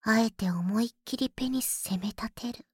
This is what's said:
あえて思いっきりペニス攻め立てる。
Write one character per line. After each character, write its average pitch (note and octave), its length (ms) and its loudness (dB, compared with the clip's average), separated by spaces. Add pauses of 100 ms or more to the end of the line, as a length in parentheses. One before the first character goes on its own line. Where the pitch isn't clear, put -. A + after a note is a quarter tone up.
あ A3 180 4
え A3+ 100 4
て F#3+ 220 0
思 F3+ 300 0
い A#3+ 60 0
っ - 160 -10
き - 140 -6
り C4 120 0
ペ B3+ 200 -4
ニ C4 120 0
ス - 280 -4
攻 F#3+ 100 0
め F#3+ 100 -4
立 A3 200 -6
て A#3+ 240 -8
る。 - 200 -16